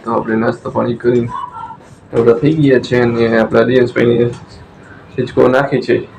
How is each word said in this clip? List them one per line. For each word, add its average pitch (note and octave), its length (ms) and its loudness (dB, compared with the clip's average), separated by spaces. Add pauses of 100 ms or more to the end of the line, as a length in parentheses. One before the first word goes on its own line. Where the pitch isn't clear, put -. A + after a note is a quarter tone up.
તો A2+ 100 -4
આપણે A2 220 -2
નાસ્તો A#2+ 340 -4
પાણી A#2+ 240 -2
કરીને A#2+ 340 0 (840)
નવરા A#2 260 2
થઈ D3+ 160 0
ગયા C#3 240 4
છે. B2 220 0
અને A#2 380 2
આપણા A2+ 220 2
રિયાંશભાઈને A#2+ 640 2 (960)
હિંચકો B2+ 300 2
નાખી C3 320 0
છે. - 280 -2 (100)